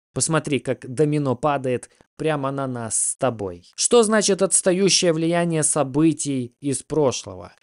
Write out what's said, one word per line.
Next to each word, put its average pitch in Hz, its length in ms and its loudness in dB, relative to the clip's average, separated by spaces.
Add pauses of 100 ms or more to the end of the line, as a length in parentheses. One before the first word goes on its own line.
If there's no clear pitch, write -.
(140)
Посмотри, 151 460 0
как 123 280 -6
домино 143 480 0
падает 131 540 -2 (280)
прямо 147 320 -2
на 139 160 -4
нас 120 300 -6
с - 200 -2
тобой. 101 600 -4
Что - 260 4
значит 202 400 2
отстающее 185 720 2
влияние 165 480 0
событий 143 960 0
из 139 220 -4
прошлого? 107 800 -2